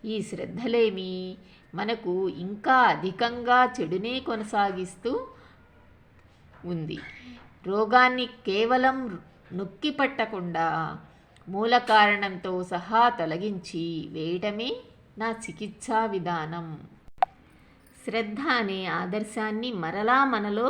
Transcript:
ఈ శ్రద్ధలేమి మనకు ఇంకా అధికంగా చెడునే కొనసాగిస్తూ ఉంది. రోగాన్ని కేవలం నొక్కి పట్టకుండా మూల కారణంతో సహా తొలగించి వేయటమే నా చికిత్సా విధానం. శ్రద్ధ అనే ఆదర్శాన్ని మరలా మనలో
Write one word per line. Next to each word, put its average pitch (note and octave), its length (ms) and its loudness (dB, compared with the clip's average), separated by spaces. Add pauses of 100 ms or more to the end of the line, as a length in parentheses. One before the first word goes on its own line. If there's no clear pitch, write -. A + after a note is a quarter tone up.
ఈ A3 180 -4
శ్రద్ధలేమి G#3+ 880 0 (640)
మనకు G#3 380 -4 (160)
ఇంకా G#3 540 0
అధికంగా A#3 800 4
చెడునే G#3+ 540 -2
కొనసాగిస్తూ G#3 920 -2 (1500)
ఉంది. D#3+ 320 -4 (720)
రోగాన్ని B3 580 4 (200)
కేవలం B3+ 520 2 (560)
నొక్కి G3 380 -4
పట్టకుండా G3 760 -2 (800)
మూల A3 300 2
కారణంతో G3+ 880 4
సహా F#3 460 2
తొలగించి F3 760 -4 (260)
వేయటమే G3+ 580 -4 (480)
నా A3 140 -2
చికిత్సా A3 720 -4
విధానం. E3+ 640 -4 (1300)
శ్రద్ధ G#3+ 500 -6
అనే G3+ 380 0
ఆదర్శాన్ని G#3+ 880 -4
మరలా G#3 520 2
మనలో G#3+ 440 0